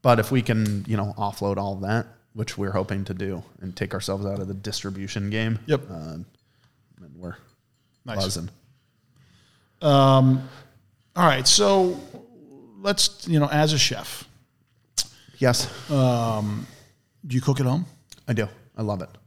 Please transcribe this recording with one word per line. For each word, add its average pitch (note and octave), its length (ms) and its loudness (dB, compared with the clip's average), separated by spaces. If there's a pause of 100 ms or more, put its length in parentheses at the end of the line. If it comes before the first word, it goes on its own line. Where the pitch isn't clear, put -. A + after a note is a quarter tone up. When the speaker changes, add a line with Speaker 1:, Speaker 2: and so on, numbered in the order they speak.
Speaker 1:
but A#2+ 200 6
if - 100 -2
we B2+ 120 2
can, G#2+ 440 0
you A2 100 -2
know, G2+ 220 -4
offload G2+ 380 -4
all G2 180 -4
of F#2+ 60 -10
that, A2 260 0 (280)
which G#2+ 220 -8
we're G2+ 140 -4
hoping F#2+ 360 -2
to G2+ 80 -8
do, F#2+ 280 -6 (180)
and F#2 140 -10
take G2 200 -6
ourselves G2+ 300 -4
out G2 140 -4
of F#2+ 80 -6
the G2 80 -8
distribution G2+ 760 -8
game, A2 380 -2
Speaker 2:
Yep. C3+ 240 -2
Speaker 1:
um, D#2+ 340 -12 (760)
then D#2+ 160 -20
we're F2 180 -12 (720)
Speaker 2:
Nice. A2+ 140 -6
Speaker 1:
buzzing. F#2+ 300 -2 (1300)
Speaker 2:
Um, C3+ 680 6 (680)
all F3 120 2
right, C3 200 2
so G3 540 4 (800)
let's, - 480 0
you D#3+ 100 4
know, C#3+ 120 4
as D3+ 220 4
a D3 60 2
chef, - 460 -2 (1120)
Speaker 1:
Yes. B2 300 2 (220)
Speaker 2:
um, A2+ 760 0 (600)
do B2+ 80 -6
you B2+ 80 2
cook C3+ 180 0
at C3 60 2
home? D3 180 0 (420)
Speaker 1:
I C3 60 -2
do. A2 160 0 (280)
I A2 60 -6
love G#2 200 -4
it. - 60 -12 (180)